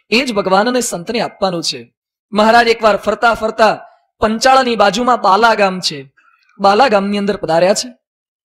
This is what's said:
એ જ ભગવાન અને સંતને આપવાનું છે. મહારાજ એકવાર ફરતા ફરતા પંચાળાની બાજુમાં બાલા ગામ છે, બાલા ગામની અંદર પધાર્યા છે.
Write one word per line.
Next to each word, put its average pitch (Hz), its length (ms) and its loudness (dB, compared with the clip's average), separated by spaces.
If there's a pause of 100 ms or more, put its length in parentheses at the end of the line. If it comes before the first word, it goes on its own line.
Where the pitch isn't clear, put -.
(100)
એ 240 140 0
જ 254 80 -6
ભગવાન 196 360 0
અને 254 120 -2
સંતને 214 400 -6
આપવાનું 175 420 -6
છે. 120 320 -10 (380)
મહારાજ 220 360 4
એકવાર 220 280 2
ફરતા 220 380 -2
ફરતા 214 460 0 (400)
પંચાળાની 240 560 2
બાજુમાં 220 440 0
બાલા 214 340 2
ગામ 190 260 -2
છે, 139 320 -10 (480)
બાલા 208 280 4
ગામની 202 300 0
અંદર 202 180 -4
પધાર્યા 170 380 0
છે. 254 140 -8 (560)